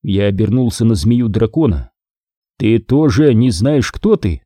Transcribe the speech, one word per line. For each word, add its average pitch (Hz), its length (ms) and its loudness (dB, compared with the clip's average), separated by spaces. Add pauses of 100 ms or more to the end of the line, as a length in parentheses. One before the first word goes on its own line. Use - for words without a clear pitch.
Я 101 240 -2
обернулся 110 580 -2
на 113 100 2
змею-дракона. 113 960 0 (640)
"Ты 113 200 0
тоже 139 540 2
не 120 180 2
знаешь, 120 400 -2
кто 214 260 0
ты? 82 300 -6